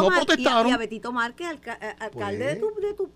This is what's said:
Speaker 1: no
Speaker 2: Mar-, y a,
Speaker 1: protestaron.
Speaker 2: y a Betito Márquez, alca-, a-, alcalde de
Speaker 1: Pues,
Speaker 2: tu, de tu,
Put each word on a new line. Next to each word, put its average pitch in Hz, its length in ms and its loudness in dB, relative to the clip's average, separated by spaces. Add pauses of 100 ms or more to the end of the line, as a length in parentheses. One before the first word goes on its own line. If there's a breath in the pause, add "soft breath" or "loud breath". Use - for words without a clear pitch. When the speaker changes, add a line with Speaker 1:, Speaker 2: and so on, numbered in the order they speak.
Speaker 1:
no 190 60 6
Speaker 2:
Mar-, 190 40 6
y 349 100 6
a, - 20 -2
Speaker 1:
protestaron. 254 440 4
Speaker 2:
y 254 40 4
a 240 40 4
Betito 226 360 -6
Márquez, 247 360 -4
alca-, 285 340 -10
a-, 220 220 -10
alcalde 214 400 -6
de 294 120 -2
Speaker 1:
Pues, 427 200 -4
Speaker 2:
tu, 403 40 -6
de 415 140 -4
tu, 392 220 -6